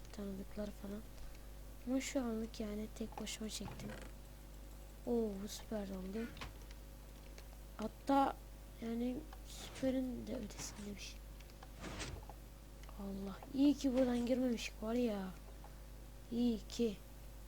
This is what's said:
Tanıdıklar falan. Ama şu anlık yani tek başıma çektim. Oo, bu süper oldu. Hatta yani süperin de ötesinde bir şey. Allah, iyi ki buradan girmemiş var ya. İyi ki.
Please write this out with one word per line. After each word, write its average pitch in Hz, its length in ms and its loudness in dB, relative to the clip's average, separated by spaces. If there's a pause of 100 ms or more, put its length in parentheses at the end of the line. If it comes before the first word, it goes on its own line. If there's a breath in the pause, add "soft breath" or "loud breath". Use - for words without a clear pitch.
(120)
Tanıdıklar 196 580 -2 (120)
falan. 202 200 -4 (840 loud breath)
Ama 262 140 6
şu 269 200 2
anlık 226 380 0
yani 214 360 0
tek 220 260 -2
başıma 214 280 -2
çektim. 202 400 -4 (1160)
Oo, 233 220 6 (140)
bu 214 40 -4
süper - 360 -2
oldu. 190 440 -2 (1500)
Hatta 277 560 6 (480)
yani 233 360 2 (300)
süperin 254 800 2
de 226 80 -2
ötesinde 208 600 -4
bir - 60 -8
şey. - 180 -8 (1800)
Allah, 196 380 -4 (160)
iyi 277 200 10
ki 277 200 4
buradan 247 320 8
girmemiş 247 560 4
var 220 120 0
ya. 233 260 6 (1120)
İyi 233 280 6
ki. 220 380 4 (500)